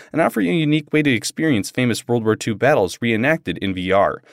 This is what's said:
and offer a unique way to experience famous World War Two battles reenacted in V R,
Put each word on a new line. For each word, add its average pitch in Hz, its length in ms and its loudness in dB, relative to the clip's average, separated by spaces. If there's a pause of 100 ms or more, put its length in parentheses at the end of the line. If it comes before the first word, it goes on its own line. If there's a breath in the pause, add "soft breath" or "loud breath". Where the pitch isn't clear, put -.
(140 loud breath)
and 143 80 0
offer - 180 0
a 190 60 0
unique 156 480 0
way 151 80 4
to 147 100 2
experience 120 580 -2
famous 123 380 -2
World 120 160 0
War 107 140 2
Two 113 180 -6
battles 110 460 2
reenacted 120 560 -2
in 95 160 -4
V 90 180 -4
R, 92 300 2 (120)